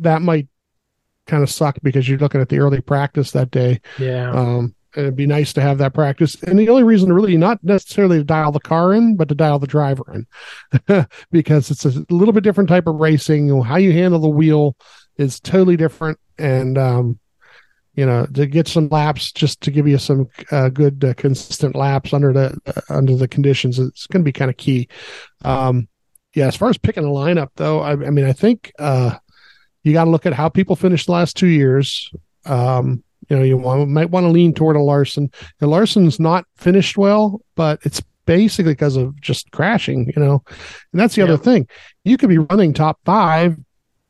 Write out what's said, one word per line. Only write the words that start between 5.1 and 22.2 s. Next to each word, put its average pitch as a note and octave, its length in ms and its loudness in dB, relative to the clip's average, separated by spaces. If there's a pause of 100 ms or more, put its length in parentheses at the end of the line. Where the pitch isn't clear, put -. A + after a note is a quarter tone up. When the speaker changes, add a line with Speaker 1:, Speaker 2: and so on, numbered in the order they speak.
Speaker 1:
be C#3+ 100 -2
nice D3 280 -2
to C3+ 80 -2
have C#3 160 0
that C3+ 160 -2
practice. D3 480 0
And F#3+ 160 2
the A3 100 4
only B3+ 140 6
reason G3+ 280 4
really F3+ 280 2
not G#3 260 0
necessarily F#3+ 540 0
to D3 60 -2
dial D#3 280 -2
the D3 80 -2
car E3+ 320 0
in, A3+ 240 2
but D#3+ 140 0
to D3+ 40 -2
dial D3 260 0
the C#3 60 -6
driver C#3 460 -2
in - 920 -4 (120)
<laughs> - 120 -20
because D#3 400 2
it's D3+ 160 -4
a C#3+ 240 -2
little F#3+ 240 2
bit G#3 100 2
different G3 240 2
type F3 180 2
of D#3+ 100 -2
racing. D3 640 2
How B2 160 -4
you F#3+ 140 4
handle F3 280 2
the D#3 80 0
wheel D3+ 480 2 (400)
is C#3 240 -4
totally F#3 380 2
different. D#3 400 -4 (180)
And, C3 400 -2
um, B2 420 0 (760)
you C#3 120 -2
know, A#2+ 280 0
to C#3+ 120 0
get D#3 220 0
some D#3 200 0
laps, D3+ 440 -2
just - 300 -4
to D#3 80 -6
give D3 160 0
you C#3+ 120 2
some, C3+ 280 -2 (240)
uh, C3 200 0
good, C#3 340 0
uh, B2+ 100 0
consistent - 640 -4
laps C#3 360 -2
under C#3 200 2